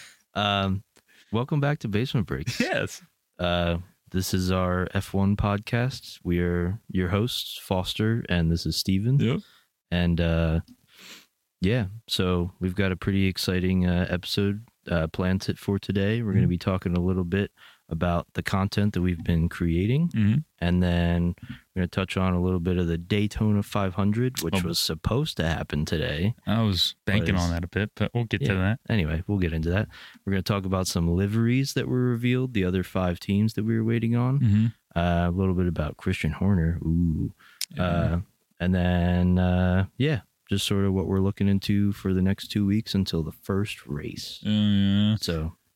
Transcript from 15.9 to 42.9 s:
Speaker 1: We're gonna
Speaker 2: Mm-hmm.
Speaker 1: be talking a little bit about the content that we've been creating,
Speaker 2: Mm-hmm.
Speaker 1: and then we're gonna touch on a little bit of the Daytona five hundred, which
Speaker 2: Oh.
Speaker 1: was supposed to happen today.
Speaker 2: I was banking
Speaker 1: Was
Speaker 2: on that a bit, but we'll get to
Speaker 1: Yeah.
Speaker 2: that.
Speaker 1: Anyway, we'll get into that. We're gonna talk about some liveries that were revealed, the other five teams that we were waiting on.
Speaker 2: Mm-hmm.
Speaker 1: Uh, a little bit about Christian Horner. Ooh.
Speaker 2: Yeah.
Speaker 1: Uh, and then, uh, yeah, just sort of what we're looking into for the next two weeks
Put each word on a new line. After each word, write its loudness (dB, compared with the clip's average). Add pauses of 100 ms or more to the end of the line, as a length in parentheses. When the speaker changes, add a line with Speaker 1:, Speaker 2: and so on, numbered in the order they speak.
Speaker 1:
We're -2
gonna 4
Speaker 2:
Mm-hmm. 4
Speaker 1:
be 0
talking -2
a 2
little 0
bit -2 (380)
about -2
the -4
content 0
that -2
we've 0
been 2
creating, 0
Speaker 2:
Mm-hmm. 2 (240)
Speaker 1:
and 2
then 2 (140)
we're -10
gonna 0
touch -4
on 2
a 2
little 0
bit 0
of 0
the 0
Daytona 0
five -4
hundred, 0
which 0
Speaker 2:
Oh. -4
Speaker 1:
was -2
supposed -2
to 0
happen -2
today. -2 (120)
Speaker 2:
I 0
was 0 (120)
banking 2
Speaker 1:
Was 2
Speaker 2:
on 2
that -2
a -10
bit, -2
but -2
we'll 0
get -2
to 0
Speaker 1:
Yeah. -
Speaker 2:
that. 0
Speaker 1:
Anyway, 0
we'll 0
get 0
into -2
that. 0 (360)
We're -2
gonna 0
talk -2
about 0
some 2
liveries 2
that -2
were 0
revealed, 0
the 2
other 2
five -2
teams 2
that -4
we 0
were 0
waiting 0
on. 2
Speaker 2:
Mm-hmm. 4 (320)
Speaker 1:
Uh, 2
a 2
little 2
bit 2
about -2
Christian -2
Horner. 2
Ooh. 0 (380)
Speaker 2:
Yeah. -4
Speaker 1:
Uh, 2 (400)
and 2
then, 4
uh, 4 (100)
yeah, 0 (280)
just 0
sort 2
of 2
what 0
we're 0
looking 0
into 2
for -4
the 2
next 0
two 0
weeks 0